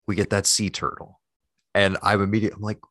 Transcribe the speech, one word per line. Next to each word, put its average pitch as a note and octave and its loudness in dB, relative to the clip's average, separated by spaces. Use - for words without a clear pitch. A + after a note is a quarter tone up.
we G2+ -2
get G2 0
that G2+ 2
sea G2+ 0
turtle. - -8
And G2 4
I'm G2+ 2
immediate-, G#2 0
I'm G2 -14
like, G#2+ -6